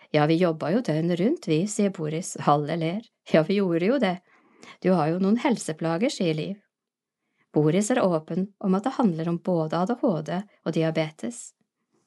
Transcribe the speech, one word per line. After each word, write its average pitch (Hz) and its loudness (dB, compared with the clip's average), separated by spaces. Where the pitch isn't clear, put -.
«Ja, 151 4
vi 165 4
jobba 160 0
jo 247 0
døgnet 170 0
rundt, 277 -2
vi», 160 2
sier 202 0
Boris. 160 -8
Alle 151 2
ler. 170 -4
«Ja, 160 6
vi 202 0
gjorde 175 0
jo 269 2
det. 185 0
Du 180 4
har 160 2
jo 180 0
noen 214 2
helseplager», 170 -2
sier 160 -2
Liv. 175 -8
Boris 156 2
er 254 2
åpen 170 0
om 185 2
at 202 -2
det 262 -2
handler 170 0
om 170 -2
både 160 -2
A 180 0
D 247 -2
H 247 2
D 170 -4
og 170 -2
diabetes. 160 -2